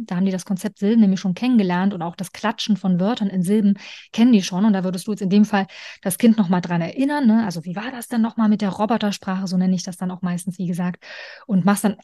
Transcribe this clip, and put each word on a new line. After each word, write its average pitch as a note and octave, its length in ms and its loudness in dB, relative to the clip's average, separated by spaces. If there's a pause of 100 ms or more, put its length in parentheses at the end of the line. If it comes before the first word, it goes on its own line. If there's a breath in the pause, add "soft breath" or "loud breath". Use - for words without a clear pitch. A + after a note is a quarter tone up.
Da F#3+ 140 -8
haben F#3+ 100 0
die F#3+ 60 0
das F3+ 120 -6
Konzept F#3 340 -6
Silben A3 220 2
nämlich F#3+ 200 4
schon F3+ 140 -2
kennengelernt G3+ 600 0
und E3 80 -8
auch E3+ 140 -8
das - 160 -10
Klatschen - 440 -2
von F3+ 240 0
Wörtern G#3+ 280 -2
in F#3 140 -2
Silben G3+ 360 2 (340 loud breath)
kennen A#3+ 200 4
die G3 100 6
schon. F#3 220 -2
Und A3 80 4
da F#3+ 120 0
würdest F#3 220 -4
du G#3+ 60 -4
jetzt - 80 -6
in F#3+ 100 -2
dem G#3 140 6
Fall G3 220 0 (340 loud breath)
das - 180 -4
Kind A3+ 200 6
nochmal F3+ 220 2
dran F3 200 -2
erinnern, C#4 460 -2
ne? A3 180 4
Also F3 200 -6
wie F3+ 120 -10
war A3+ 160 -8
das A#3+ 160 -14
denn A#3 140 0
nochmal A3+ 260 0
mit G#3 120 2
der G3 100 0
Robotersprache? G3+ 760 -4
So F3+ 100 -2
nenne F#3 180 2
ich F3+ 80 -4
das F3+ 140 -10
dann F3+ 140 -6
auch F3+ 120 -10
meistens, F3 360 -6
wie F3+ 80 -4
gesagt. F3 380 -4 (420 loud breath)
Und F#3 180 2
machst G3+ 200 2
dann G3+ 200 0